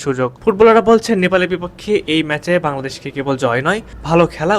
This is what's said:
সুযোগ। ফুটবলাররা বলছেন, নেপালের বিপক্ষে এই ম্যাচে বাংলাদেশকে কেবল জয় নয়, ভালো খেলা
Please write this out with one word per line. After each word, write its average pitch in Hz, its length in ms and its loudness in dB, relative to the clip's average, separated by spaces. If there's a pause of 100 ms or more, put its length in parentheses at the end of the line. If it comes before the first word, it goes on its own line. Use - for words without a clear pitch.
সুযোগ। 127 260 -2 (120)
ফুটবলাররা 220 480 6
বলছেন, 226 320 2
নেপালের 180 300 0
বিপক্ষে 175 400 -6 (220)
এই 160 140 0
ম্যাচে 151 240 -4 (140)
বাংলাদেশকে 135 500 -8
কেবল 139 180 -4 (100)
জয় 123 220 0
নয়, 202 140 -2 (280)
ভালো 170 160 4 (100)
খেলা 170 240 -2